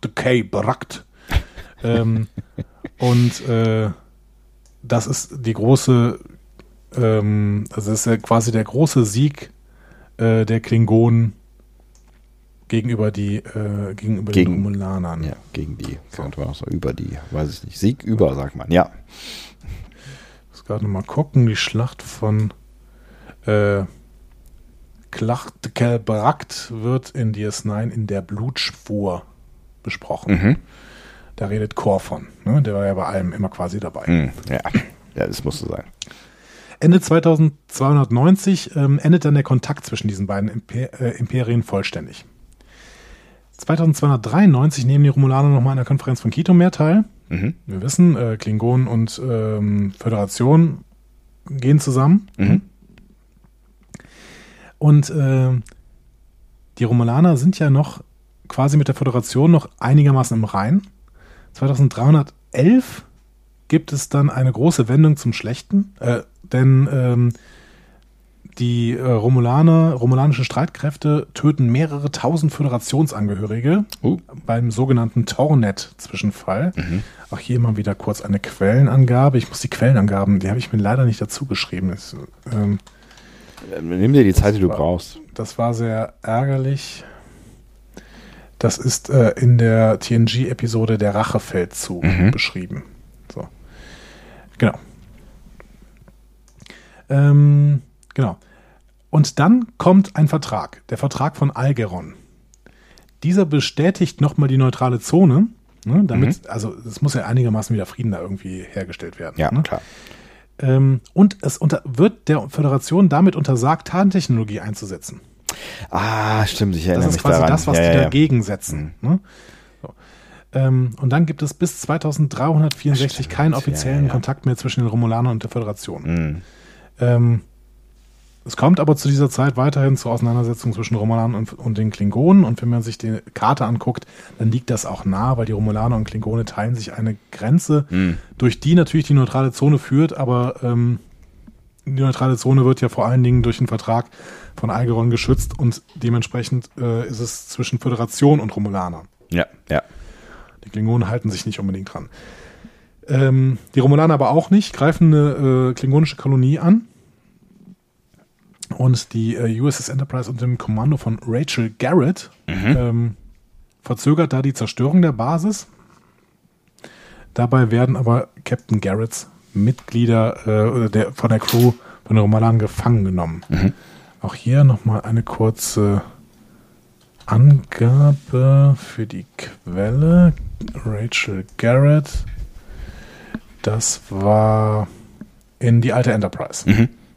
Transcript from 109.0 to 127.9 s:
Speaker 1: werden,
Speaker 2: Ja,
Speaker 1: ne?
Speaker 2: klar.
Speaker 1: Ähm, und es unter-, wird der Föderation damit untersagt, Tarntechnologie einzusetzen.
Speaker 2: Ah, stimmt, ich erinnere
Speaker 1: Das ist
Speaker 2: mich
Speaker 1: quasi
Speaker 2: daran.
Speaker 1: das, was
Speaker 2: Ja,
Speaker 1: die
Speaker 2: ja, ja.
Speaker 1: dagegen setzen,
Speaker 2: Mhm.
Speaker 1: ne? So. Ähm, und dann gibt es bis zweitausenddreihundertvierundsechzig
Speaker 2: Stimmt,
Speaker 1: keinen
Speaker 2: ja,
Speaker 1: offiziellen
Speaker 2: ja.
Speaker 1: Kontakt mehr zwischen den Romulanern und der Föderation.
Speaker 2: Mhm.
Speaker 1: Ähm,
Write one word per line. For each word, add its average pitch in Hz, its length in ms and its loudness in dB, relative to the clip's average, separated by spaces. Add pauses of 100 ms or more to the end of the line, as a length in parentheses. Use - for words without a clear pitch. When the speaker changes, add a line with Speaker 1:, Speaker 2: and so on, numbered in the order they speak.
Speaker 1:
werden, 82 200 -14
Speaker 2:
Ja, 80 120 -2
Speaker 1:
ne? 135 120 0
Speaker 2:
klar. - 180 -8 (800)
Speaker 1:
Ähm, 135 420 2 (140)
und 196 260 4
es - 160 -4
unter-, 156 280 0
wird 151 440 0
der 139 220 -2
Föderation 147 580 2
damit 165 260 4
untersagt, 139 540 0
Tarntechnologie 139 720 0
einzusetzen. 101 600 -12 (720)
Speaker 2:
Ah, 110 560 -2
stimmt, 98 300 -2
ich 80 100 -6
erinnere 87 200 2
Speaker 1:
Das 87 40 2
ist 85 60 0
Speaker 2:
mich 82 60 -6
Speaker 1:
quasi 82 180 2
Speaker 2:
daran. 80 100 4
Speaker 1:
das, 80 160 0
was 82 100 2
Speaker 2:
Ja, 82 60 4
Speaker 1:
die 85 60 4
Speaker 2:
ja, 82 80 4
ja. 80 80 4
Speaker 1:
dagegen 135 400 2
setzen, 78 560 -8
Speaker 2:
Mhm. 117 80 -2
Speaker 1:
ne? 180 100 2 (640)
So. - 120 -18 (580)
Ähm, 131 380 2 (100)
und 135 100 0
dann 156 160 2
gibt 151 160 -8
es 147 120 -6
bis - 260 -4
zweitausenddreihundertvierundsechzig 147 1500 -2
Speaker 2:
Stimmt, - 100 -12
Speaker 1:
keinen 156 160 2
Speaker 2:
ja, 131 60 -2
Speaker 1:
offiziellen 139 480 -2
Speaker 2:
ja. 131 60 -2
Speaker 1:
Kontakt 131 340 -4
mehr 127 100 0
zwischen - 240 -4
den 120 80 0
Romulanern 117 440 0
und 110 100 -4
der - 80 -10
Föderation. 104 520 -10
Speaker 2:
Mhm. 82 400 -4 (580)
Speaker 1:
Ähm, 120 400 2 (1040)